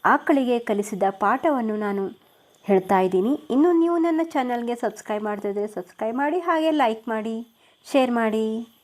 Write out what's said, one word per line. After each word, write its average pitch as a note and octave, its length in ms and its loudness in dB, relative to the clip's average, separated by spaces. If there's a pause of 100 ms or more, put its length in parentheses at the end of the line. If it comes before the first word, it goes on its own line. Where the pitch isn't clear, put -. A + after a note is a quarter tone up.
ಆಕಳಿಗೆ B3+ 540 2
ಕಲಿಸಿದ G#3 500 -4
ಪಾಠವನ್ನು A3+ 640 0
ನಾನು G3+ 320 -4 (560)
ಹೇಳ್ತಾ F#3+ 360 2
ಇದ್ದೀನಿ. F#3+ 500 0
ಇನ್ನು E4 300 4
ನೀವು E4+ 180 2
ನನ್ನ E4 260 2
ಚಾನಲ್ಗೆ B3 520 -2
ಸಬ್ಸ್ಕ್ರೈಬ್ G#3+ 480 -6
ಮಾಡ್ತಾ G#3 260 -4
ಇದ್ರೆ G3+ 180 -4
ಸಬ್ಸ್ಕ್ರೈಬ್ A3 500 -8
ಮಾಡಿ, D4+ 220 0
ಹಾಗೆ E4 320 0
ಲೈಕ್ A#3 360 0
ಮಾಡಿ, A3+ 400 -6 (440)
ಶೇರ್ B3+ 200 2
ಮಾಡಿ. A3 560 0 (160)